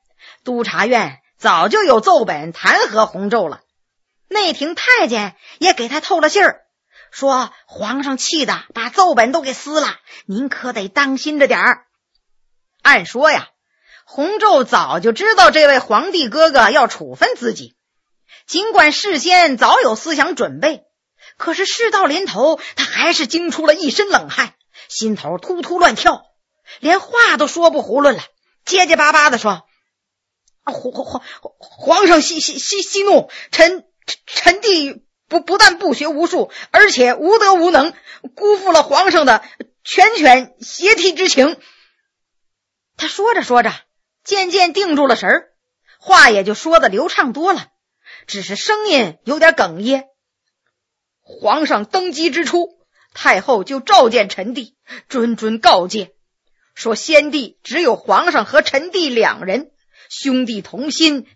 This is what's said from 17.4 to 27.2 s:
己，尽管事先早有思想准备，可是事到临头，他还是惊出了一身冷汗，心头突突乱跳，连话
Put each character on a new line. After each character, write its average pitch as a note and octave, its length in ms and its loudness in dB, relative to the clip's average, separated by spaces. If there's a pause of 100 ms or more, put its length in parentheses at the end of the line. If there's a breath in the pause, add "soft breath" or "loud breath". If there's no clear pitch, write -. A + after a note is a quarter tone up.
己， B2 220 -18 (720 soft breath)
尽 G#4 280 -4
管 D4+ 180 4
事 F4 280 -4
先 E4 380 2
早 B3+ 220 4
有 B3 160 0
思 D#4 200 -8
想 C4+ 200 -2
准 D#3 240 -6
备， C#4+ 240 -4 (540 soft breath)
可 - 160 -6
是 F4 120 -4
事 A4+ 260 -4
到 G4 140 0
临 E4 200 -2
头， C#4 340 0 (160 loud breath)
他 C#4+ 80 -4
还 D#4 300 -2
是 D#4+ 140 -4
惊 E4 240 -6
出 D#4 140 -6
了 D4+ 80 6
一 D#4 160 -2
身 G4+ 200 -4
冷 E3+ 200 -2
汗， A#3 240 -6 (360 loud breath)
心 A3 260 -6
头 F3 220 -8
突 F4+ 240 -8
突 F4 180 -6
乱 D4+ 160 4
跳， - 280 -2 (560 loud breath)
连 E4+ 200 0
话 G#4+ 380 0